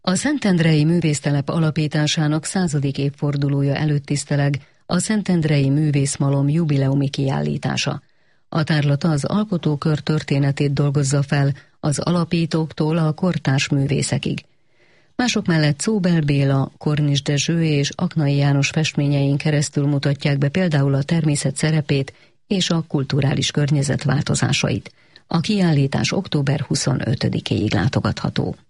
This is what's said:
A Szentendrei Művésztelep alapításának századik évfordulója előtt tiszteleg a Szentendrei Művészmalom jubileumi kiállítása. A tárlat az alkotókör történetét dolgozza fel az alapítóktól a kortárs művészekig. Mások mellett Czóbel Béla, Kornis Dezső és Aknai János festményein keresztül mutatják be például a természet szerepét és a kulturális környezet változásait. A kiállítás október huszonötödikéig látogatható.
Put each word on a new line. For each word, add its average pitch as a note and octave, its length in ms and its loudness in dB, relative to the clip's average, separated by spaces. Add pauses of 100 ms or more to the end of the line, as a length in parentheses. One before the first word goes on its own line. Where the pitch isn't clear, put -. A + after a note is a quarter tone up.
A F#3 140 0
Szentendrei F3 680 2
Művésztelep D#3 640 0
alapításának D#3 960 0
századik C#3+ 540 -2
évfordulója C#3 760 -2
előtt D3 300 0
tiszteleg C#3+ 560 -2 (260)
a F3 120 -2
Szentendrei D#3+ 720 2
Művészmalom C#3 800 2
jubileumi C#3+ 600 2
kiállítása. C#3 960 -4 (460)
A D#3+ 140 0
tárlat C#3+ 420 0
az D3+ 200 0
alkotókör D#3+ 760 0
történetét C#3+ 720 0
dolgozza C#3+ 500 0
fel C#3 320 0 (260)
az D3 180 -2
alapítóktól E3 1000 0
a D#3 160 2
kortárs D3 560 0
művészekig. C#3 760 -2 (720)
Mások A#3 300 0
mellett D#3 320 2
Czóbel F3+ 420 2
Béla, C#3 580 2
Kornis D3 440 0
Dezső D#3+ 420 0
és C#3+ 300 0
Aknai C#3+ 420 0
János C#3+ 320 2
festményein C#3+ 680 0
keresztül D3 500 0
mutatják C#3+ 520 0
be C#3 100 0
például C#3+ 460 2
a C#3 80 0
természet D3 540 0
szerepét D3+ 560 0 (340)
és F#3+ 240 -2
a E3 180 0
kulturális C3+ 600 0
környezet C#3+ 520 0
változásait. - 920 -2 (340)
A E3+ 140 0
kiállítás E3 720 0
október D3 480 -2
huszonötödikéig - 1120 -2
látogatható. - 840 -2 (140)